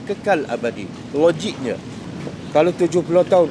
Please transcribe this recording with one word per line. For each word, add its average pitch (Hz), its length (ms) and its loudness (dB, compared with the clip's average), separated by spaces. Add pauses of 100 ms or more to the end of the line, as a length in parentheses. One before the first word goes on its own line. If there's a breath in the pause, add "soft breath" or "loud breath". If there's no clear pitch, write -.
kekal 190 400 0
abadi. 110 400 -6 (240)
Logiknya. 160 640 0 (760)
Kalau 156 160 6
tujuh 175 320 2
puluh 165 240 4
tahun 175 260 4